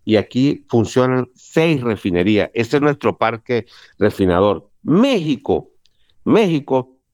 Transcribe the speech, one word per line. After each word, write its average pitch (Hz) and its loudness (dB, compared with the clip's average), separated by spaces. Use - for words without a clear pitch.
y 107 2
aquí 127 -2
funcionan 127 0
seis 160 -2
refinerías. 101 0
Ese 117 -2
es 139 0
nuestro 139 -2
parque 113 -4
refinador. 95 0
México, 156 0
México, 143 0